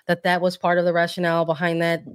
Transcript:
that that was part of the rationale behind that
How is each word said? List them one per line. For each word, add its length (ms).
that 160
that 180
was 160
part 220
of 80
the 80
rationale 500
behind 380
that 200